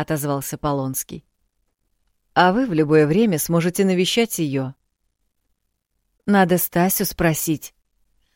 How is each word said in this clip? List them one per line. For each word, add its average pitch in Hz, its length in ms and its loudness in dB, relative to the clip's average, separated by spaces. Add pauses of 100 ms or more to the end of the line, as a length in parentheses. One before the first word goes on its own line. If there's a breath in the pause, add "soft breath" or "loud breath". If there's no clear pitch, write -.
отозвался 147 560 -4
Полонский. 135 720 -6 (1040)
«А 180 200 4
вы 254 140 0
в 214 60 -6
любое 156 340 4
время 180 320 2
сможете 170 460 0
навещать 185 540 0
ее». 135 360 -4 (1500)
«Надо 190 320 4
Стасю 175 480 -2
спросить», 160 720 -4 (600)